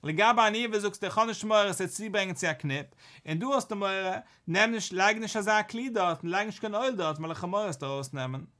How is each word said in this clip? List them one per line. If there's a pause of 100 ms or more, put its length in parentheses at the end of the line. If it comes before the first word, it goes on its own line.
לגבי
עניבה
זאגסט
דו,
איך
קען
נישט
מורא,
עס
האט
צו
ברענגען,
צו
א
קניפ. (420)
און
דו
האסט
דו
מורא, (580)
נעם
נישט,
לייג
נישט
א
זאך
קלי
דארטן,
לייג
נישט
קיין
אויל
דארטן,
ווייל
איך
קען
מורא,
עס
דא
ארויסנעמען. (140)